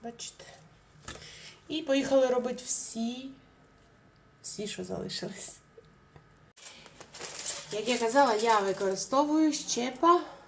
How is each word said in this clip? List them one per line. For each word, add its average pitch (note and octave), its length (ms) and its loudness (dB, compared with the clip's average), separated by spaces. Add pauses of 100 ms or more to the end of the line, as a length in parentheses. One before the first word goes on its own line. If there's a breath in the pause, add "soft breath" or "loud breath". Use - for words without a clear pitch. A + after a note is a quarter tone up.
бачите? - 420 -14 (1200 loud breath)
І D#4 140 -4
поїхали C4+ 460 4
робити B3 380 0
всі, B3 640 -4 (1120)
всі, - 240 -8
що F#3+ 160 -8
залишились. - 680 -8 (2250 loud breath)
Як G#3 160 -4
я B3 100 2
казала, A#3 360 6
я A3 260 4
використовую C4 920 2
щепа C#4+ 680 2 (260)